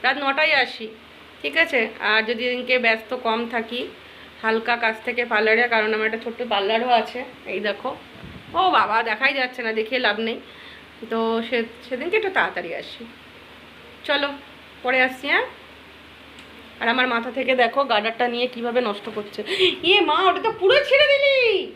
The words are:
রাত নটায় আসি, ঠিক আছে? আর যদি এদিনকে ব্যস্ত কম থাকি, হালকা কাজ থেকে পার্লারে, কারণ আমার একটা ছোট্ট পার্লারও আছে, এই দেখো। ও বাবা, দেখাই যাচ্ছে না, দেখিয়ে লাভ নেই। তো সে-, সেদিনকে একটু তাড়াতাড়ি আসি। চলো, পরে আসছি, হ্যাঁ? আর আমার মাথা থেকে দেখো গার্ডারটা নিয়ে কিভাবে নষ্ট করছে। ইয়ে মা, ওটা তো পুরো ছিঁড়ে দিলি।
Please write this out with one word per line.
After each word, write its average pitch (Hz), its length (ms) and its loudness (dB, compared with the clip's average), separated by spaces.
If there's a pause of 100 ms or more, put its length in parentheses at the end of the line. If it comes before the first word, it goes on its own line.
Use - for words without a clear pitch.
রাত 262 180 2
নটায় 294 320 2
আসি, 247 340 0 (540)
ঠিক 285 160 -4
আছে? 294 300 2 (120)
আর 214 240 2
যদি 233 220 -4
এদিনকে 247 340 0
ব্যস্ত 226 340 0
কম 233 360 -2
থাকি, 240 380 -6 (540)
হালকা 226 340 0
কাজ 226 200 0 (100)
থেকে 240 200 -2
পার্লারে, 220 420 4
কারণ 220 260 2
আমার 214 120 -2
একটা 220 180 -2
ছোট্ট 233 260 -6
পার্লারও 220 400 0
আছে, 240 340 2 (220)
এই 196 140 -6
দেখো। 208 360 -4 (580)
ও 359 180 4
বাবা, 220 320 2
দেখাই 226 300 0
যাচ্ছে 254 300 -4
না, 220 100 -2
দেখিয়ে 220 260 -2
লাভ 214 200 2
নেই। 226 200 -4 (680)
তো 226 400 0
সে-, 233 400 -4
সেদিনকে 311 280 -4
একটু 415 120 0
তাড়াতাড়ি 175 460 -2
আসি। - 300 -14 (1000)
চলো, 285 240 0 (560)
পরে 254 180 2
আসছি, 262 260 0
হ্যাঁ? 370 180 2 (1300)
আর 226 80 -2
আমার 254 200 2
মাথা 240 240 -2
থেকে 262 240 0
দেখো 247 280 4
গার্ডারটা 226 440 0
নিয়ে 240 200 -2
কিভাবে 240 340 -2
নষ্ট 214 340 -4
করছে। 214 280 -10 (400)
ইয়ে 381 180 4
মা, 320 280 2
ওটা 370 100 0
তো 453 120 0
পুরো 440 240 4
ছিঁড়ে 571 320 4
দিলি। 523 680 2